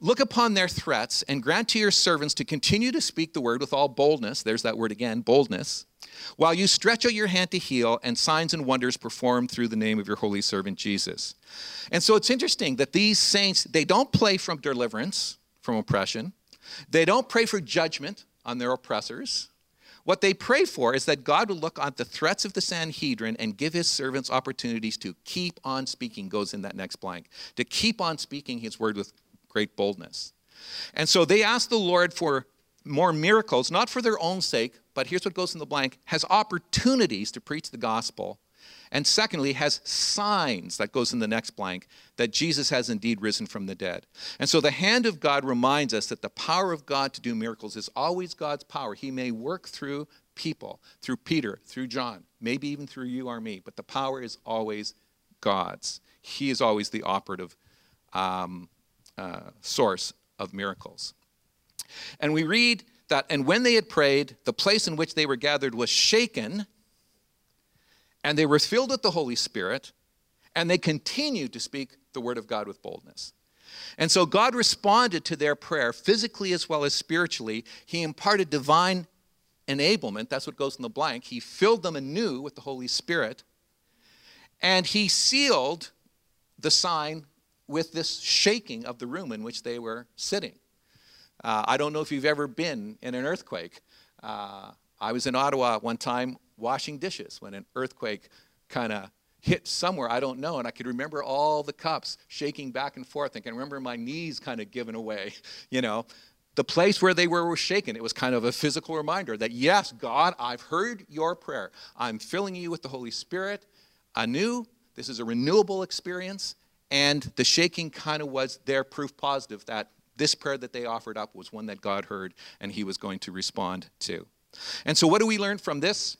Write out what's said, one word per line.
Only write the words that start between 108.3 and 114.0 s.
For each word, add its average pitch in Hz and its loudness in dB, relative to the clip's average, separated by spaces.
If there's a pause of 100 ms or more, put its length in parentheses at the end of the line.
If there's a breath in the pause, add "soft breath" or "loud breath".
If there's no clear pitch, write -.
of 113 2
a 120 2
physical 156 -2
reminder 151 -4
that, 113 -2
yes, 147 2
God, 139 2
I've 120 -4
heard 202 -4
your 160 -2
prayer. 131 -8 (240 loud breath)
I'm 117 -4
filling 190 -4
you 175 -8
with 170 -6
the 131 -14
Holy 123 -10
Spirit 190 -8 (480 soft breath)